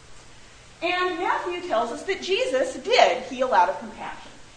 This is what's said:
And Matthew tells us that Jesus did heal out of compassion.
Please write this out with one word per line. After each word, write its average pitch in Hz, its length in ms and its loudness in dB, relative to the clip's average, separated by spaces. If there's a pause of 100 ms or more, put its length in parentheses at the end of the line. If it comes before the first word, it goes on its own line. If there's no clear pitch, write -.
(800)
And 349 380 0
Matthew 359 500 -2
tells 240 220 0
us 294 120 -8
that 359 200 -2
Jesus 370 540 0
did 392 480 4
heal 254 280 -2
out 185 160 6
of - 80 -4
compassion. - 540 -12 (260)